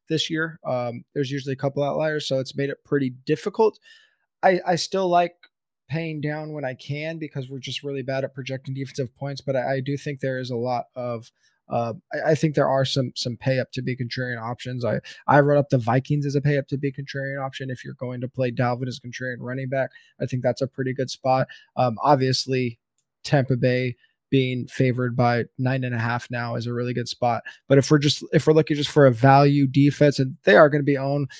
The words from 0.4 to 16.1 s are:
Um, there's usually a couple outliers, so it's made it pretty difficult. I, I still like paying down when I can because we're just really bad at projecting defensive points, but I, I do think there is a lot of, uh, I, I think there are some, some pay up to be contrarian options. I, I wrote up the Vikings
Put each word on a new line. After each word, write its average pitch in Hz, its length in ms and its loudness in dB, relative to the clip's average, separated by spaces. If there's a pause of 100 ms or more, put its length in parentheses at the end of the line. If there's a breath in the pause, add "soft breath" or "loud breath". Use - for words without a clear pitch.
Um, 123 380 -4 (100)
there's 135 160 -2
usually 139 220 -6
a 127 40 -6
couple 143 260 -4
outliers, 151 440 -2
so 135 120 -2
it's - 180 -8
made 139 140 -4
it - 140 -14
pretty 139 260 0 (140)
difficult. 208 540 0 (640 soft breath)
I, 185 240 6
I 175 100 2
still 190 320 -2
like 175 280 4 (520)
paying 160 320 -4
down 151 320 -6
when 147 120 -8
I 131 100 -4
can 156 440 -8
because 143 300 -10
we're 135 120 -12
just 127 220 -10
really 139 200 -6
bad 135 220 -4
at 131 100 -8
projecting 135 400 -8
defensive 135 400 -6
points, 139 280 -10
but 139 120 -4
I, 131 200 0
I 135 60 -2
do 139 160 -4
think 143 240 -8
there 131 180 -4
is 127 120 -8
a 123 60 -4
lot 120 300 -2 (100)
of, 120 340 -8 (400)
uh, 117 240 -2 (180)
I, 147 200 0
I - 20 6
think 151 200 0
there 143 140 2
are 135 160 2
some, 127 300 -2
some 120 240 -6
pay 131 200 0
up 117 140 -4
to 127 80 -8
be 123 160 -4
contrarian 123 460 -6
options. 123 420 -8
I, 110 160 0 (280 loud breath)
I 139 120 4
wrote 143 180 4
up 139 120 -2
the 135 80 2
Vikings 135 480 0